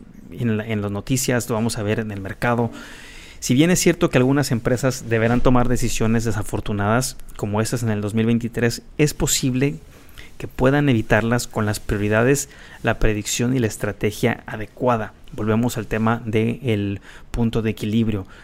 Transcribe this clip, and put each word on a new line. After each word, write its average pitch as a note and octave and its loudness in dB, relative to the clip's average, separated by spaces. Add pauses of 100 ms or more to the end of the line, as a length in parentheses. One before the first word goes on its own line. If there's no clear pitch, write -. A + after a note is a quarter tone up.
(320)
en A2+ -2
la, G#2+ -6
en G#2+ -2
las G2+ -4
noticias, B2 0
lo B2+ -2
vamos A2+ -2
a A2 -4
ver A2 0
en G#2+ -4
el G2 -8
mercado. A#2 -2 (680)
Si - -2
bien D#3 6
es F3 4
cierto E3+ 4
que - 2
algunas C3 4
empresas B2 0
deberán A2+ 2
tomar B2 6
decisiones A2+ 2
desafortunadas G#2 -2 (220)
como G#2+ -2
estas A#2 -2
en A2+ 0
el G#2 -2
dos G#2 -2
mil A2 2
veintitrés, A#2 0 (160)
es D3 4
posible C#3 0 (640)
que - -10
puedan C#3+ 2
evitarlas A#2 2
con - -2
las G#2 -2
prioridades, A2 2 (340)
la A#2 0
predicción A#2 0
y C3 0
la A2+ 2
estrategia G#2 -2
adecuada. A2 -2 (180)
Volvemos A2+ 0
al A2 -6
tema A2+ 0
del A2 -2 (320)
punto A#2 0
de A2 -2
equilibrio G#2+ -2 (160)